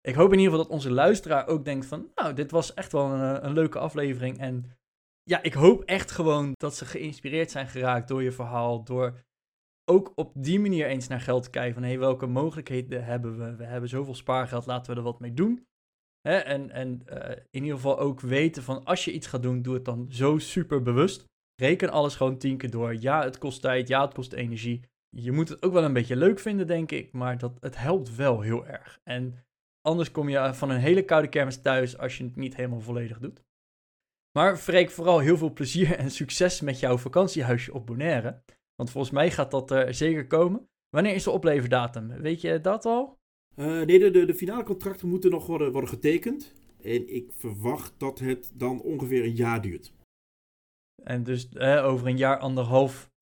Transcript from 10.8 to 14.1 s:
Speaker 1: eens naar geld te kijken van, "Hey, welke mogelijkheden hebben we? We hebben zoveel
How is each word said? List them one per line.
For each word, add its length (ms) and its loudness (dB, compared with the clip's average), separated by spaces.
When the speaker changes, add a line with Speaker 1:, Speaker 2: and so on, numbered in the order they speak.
Speaker 1:
eens 220 -4
naar 120 -4
geld 220 0
te 80 -14
kijken 240 -4
van, 80 -6
"Hey, 160 -2
welke 280 0
mogelijkheden 760 -4
hebben 340 -4
we? 180 -10
We 80 -14
hebben 240 -8
zoveel 260 -6